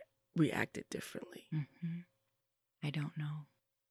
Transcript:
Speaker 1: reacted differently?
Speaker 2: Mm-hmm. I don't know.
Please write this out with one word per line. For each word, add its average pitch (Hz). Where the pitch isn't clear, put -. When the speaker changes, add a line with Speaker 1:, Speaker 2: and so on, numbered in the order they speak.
Speaker 1:
reacted -
differently? -
Speaker 2:
Mm-hmm. 165
I 147
don't 147
know. 151